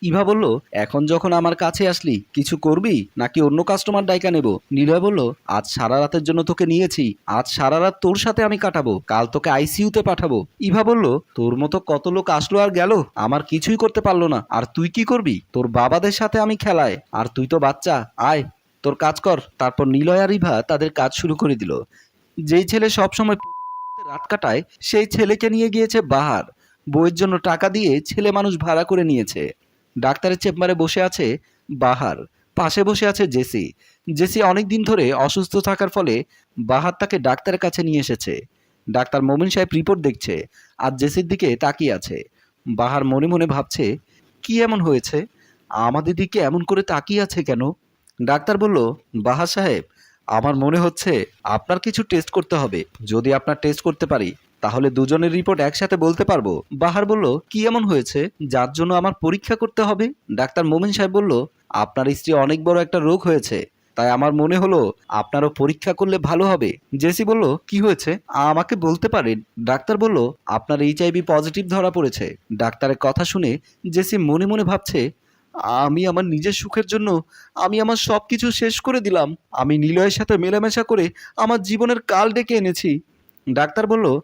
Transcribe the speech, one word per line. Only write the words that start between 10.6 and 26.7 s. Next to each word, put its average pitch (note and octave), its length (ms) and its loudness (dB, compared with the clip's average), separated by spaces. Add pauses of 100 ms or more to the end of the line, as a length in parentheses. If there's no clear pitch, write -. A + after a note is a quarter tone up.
বলল, G3+ 360 2 (160)
"তোর A#2+ 200 0
মতো D3 240 -2
কত D3+ 280 -2
লোক F3+ 220 -2
আসলো E3+ 300 0
আর G3+ 100 4
গেল, F3+ 340 2 (120)
আমার C3 280 0
কিছুই D#3+ 320 0
করতে A3 260 0
পারলো F3+ 260 2
না, B2+ 220 0
আর A#2 140 0 (100)
তুই E3 160 -2
কি A3+ 140 -2
করবি? G#3 360 0 (140)
তোর B2 140 0
বাবাদের D#3+ 440 2
সাথে A3 280 -2
আমি G#3+ 160 0
খেলায়, D#3 420 0 (140)
আর A2+ 140 -2 (100)
তুই C3 120 -2
তো D#3+ 120 2
বাচ্চা, C#3 580 0
আয় C#3 260 2 (400)
তোর C#3 120 0
কাজ D#3 260 -2
কর।" E3+ 180 2 (180)
তারপর C3 300 0
নিলয় D#3+ 360 4
আর F#3+ 80 0
ইভা E3+ 300 2
তাদের D#3 280 0
কাজ C3+ 240 -2
শুরু D#3 220 -2
করে D3 200 2
দিল। E2+ 240 -4 (580)
যেই E3+ 260 2
ছেলে G#3+ 260 0
সবসময় G#3 460 0 (720)
রাত B5+ 200 -12
কাটায়, C#3 320 -2 (200)
সেই G#3+ 240 0
ছেলেকে G#3+ 440 0
নিয়ে A3+ 200 2
গিয়েছে A3 320 0
বাহার। C3+ 420 0 (460)